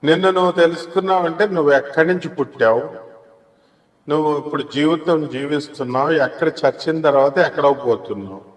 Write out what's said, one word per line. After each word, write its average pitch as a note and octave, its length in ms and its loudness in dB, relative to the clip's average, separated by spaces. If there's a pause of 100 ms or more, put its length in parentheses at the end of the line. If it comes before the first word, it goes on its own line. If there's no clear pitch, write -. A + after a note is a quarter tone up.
నిన్ను F3+ 280 4
నువ్వు F#3 200 2
తెలుసుకున్నావంటే F3 960 0
నువ్వు E3 240 2
ఎక్కడి C#3+ 360 2
నుంచి F3 220 -2
పుట్టావు, A#2+ 540 0 (1300)
నువ్వు D3+ 280 0
ఇప్పుడు C#3+ 260 -6 (100)
జీవితం D#3 560 0
జీవిస్తున్నావు, C#3 800 -4
ఎక్కడ D#3 360 0
చచ్చిన D#3 540 -2
తర్వాత C#3 360 2
ఎక్కడో D3+ 360 2
పోతున్నావు. G2 680 -6 (160)